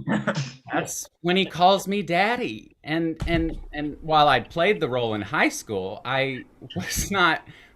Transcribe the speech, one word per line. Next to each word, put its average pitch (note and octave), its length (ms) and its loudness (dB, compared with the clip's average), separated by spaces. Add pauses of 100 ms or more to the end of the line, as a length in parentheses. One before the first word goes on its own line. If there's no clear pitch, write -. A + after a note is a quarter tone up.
(720)
that's - 360 -6 (120)
when F3 160 2
he F#3+ 80 4
calls F3+ 420 4
me G3+ 160 -2
daddy. F3+ 800 -2
And, D#3+ 340 -2 (100)
and, E3 320 0 (140)
and D3 280 -8
while D#3 280 6
I'd B2 220 4
played F3 300 2
the D#3+ 80 0
role A#2+ 260 0
in G#2 80 0
high E3 280 0
school, G2 540 -6
I C3+ 400 -2 (300)
was - 360 -4
not F3 360 2 (300)